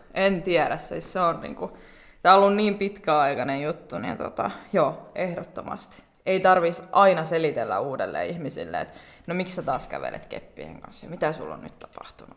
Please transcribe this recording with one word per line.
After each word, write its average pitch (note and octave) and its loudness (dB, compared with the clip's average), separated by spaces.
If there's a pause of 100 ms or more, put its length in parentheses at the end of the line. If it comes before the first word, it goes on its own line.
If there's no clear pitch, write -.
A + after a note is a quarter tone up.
(140)
En F#3+ 2
tiedä. D#3 2
Siis - -10
se F#3 -2
on E3 2
niinku, - -10 (520)
tää F3+ 10
on G3 8
ollut G3+ 6
niin G#3 2
pitkäaikainen C#3+ 0
juttu, - -8
niin - -6
tota, - -4 (220)
joo, D#3+ 0
ehdottomasti. - -8 (240)
Ei F#3 2
tarvis F3 4 (100)
aina F#3 6
selitellä C#3 0
uudelle F#2 -4
ihmisille, F2 -6
että - -10 (280)
no E3 -4
miksi F#3 -4
sä F3 -6
taas C3 -4
kävelet C2+ -8
keppien - -14
kanssa - -20
ja - -16
mitä D#3+ -4
sulla D#2 -10
on - -16
nyt - -18
tapahtunut - -20